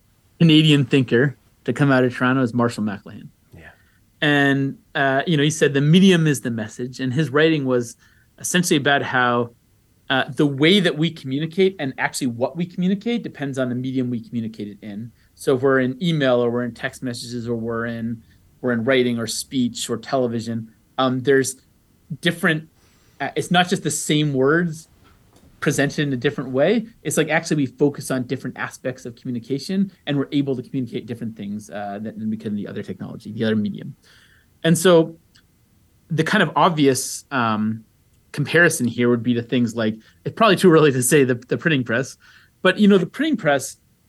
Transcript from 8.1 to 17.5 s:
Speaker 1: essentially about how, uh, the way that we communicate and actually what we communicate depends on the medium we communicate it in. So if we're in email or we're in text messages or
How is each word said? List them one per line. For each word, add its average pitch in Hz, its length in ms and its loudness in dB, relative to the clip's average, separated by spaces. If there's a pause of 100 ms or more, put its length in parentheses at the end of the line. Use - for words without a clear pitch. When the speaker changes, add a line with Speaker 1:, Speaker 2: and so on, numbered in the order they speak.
Speaker 1:
essentially 180 380 0
about 143 260 2
how, 120 520 0 (560)
uh, 131 180 0
the 147 160 0
way 151 360 4
that 156 180 0
we 165 120 0
communicate 160 680 -2
and 135 200 -6
actually 139 280 -4
what 123 300 -4
we 175 100 -4
communicate 196 560 -2
depends 139 360 -10
on 127 100 -2
the 120 80 -4
medium 127 340 -4
we 120 100 -6
communicate 110 480 -8
it 101 140 -18
in. 110 300 -14 (240)
So 143 180 -2
if 123 80 -2
we're 135 180 2
in 127 220 -4
email 135 420 0
or 120 60 0
we're 120 140 -4
in 113 100 -8
text - 280 -12
messages 120 460 -10
or 120 60 -4